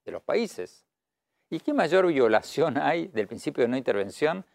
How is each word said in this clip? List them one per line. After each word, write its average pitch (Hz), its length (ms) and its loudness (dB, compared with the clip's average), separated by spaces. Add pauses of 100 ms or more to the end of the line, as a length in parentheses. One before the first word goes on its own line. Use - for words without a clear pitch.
de - 80 -12
los 87 100 -12
países. 190 640 -6 (640)
¿Y 165 100 -6
qué 294 120 -4
mayor 185 360 4
violación 131 720 2
hay 151 300 0
del 107 200 -4
principio 135 340 -4
de 117 60 2
no 127 80 -2
intervención 127 680 -2 (100)